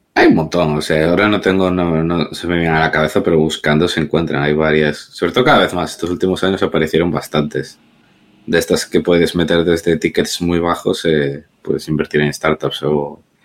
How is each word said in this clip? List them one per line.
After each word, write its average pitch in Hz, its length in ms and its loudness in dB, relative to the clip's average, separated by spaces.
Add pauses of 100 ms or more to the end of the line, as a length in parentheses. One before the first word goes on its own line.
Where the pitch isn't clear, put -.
(140)
hay - 140 4
un 247 60 6
montón, 80 420 0
o 76 60 -2
sea, 80 280 2
ahora 98 180 2
no 104 120 0
tengo, 92 300 2
no, 85 320 0
no 82 320 -2
se - 140 -8
me 87 80 0
viene 82 200 2
a 80 40 2
la 80 100 2
cabeza, 78 320 0
pero 85 160 2
buscando 78 480 2
se - 140 -2
encuentran, 78 420 -2
hay 73 100 2
varias. 76 440 2
Sobre - 340 -6
todo 123 140 0
cada 123 140 4
vez 92 160 2
más, 85 180 -4
estos 85 180 -6
últimos 90 320 -2
años 95 200 0
aparecieron 80 500 0
bastantes. 73 640 -4 (680)
De 85 140 0
estas - 280 0
que 87 140 0
puedes 87 360 2
meter 85 260 2
desde 82 340 0
tickets - 440 -2
muy 87 180 0
bajos, 85 460 -2
eh, 71 400 0 (180)
puedes - 240 -4
invertir 76 360 -2
en 73 100 0
startups 76 500 -4
o 73 380 -4 (240)